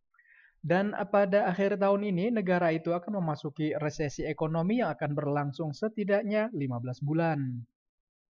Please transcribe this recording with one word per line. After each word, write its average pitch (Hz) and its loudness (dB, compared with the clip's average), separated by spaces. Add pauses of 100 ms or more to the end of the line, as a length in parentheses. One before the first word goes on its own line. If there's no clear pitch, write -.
(640)
Dan 185 2 (160)
pada 202 4
akhir 196 2
tahun 202 2
ini, 196 0
negara 180 2
itu 165 -2
akan 196 -4
memasuki 156 -2
resesi 147 -4
ekonomi 165 0
yang 190 0
akan 147 -2
berlangsung 143 -2
setidaknya 214 0
lima 127 -2
belas 127 -6
bulan. 143 0 (720)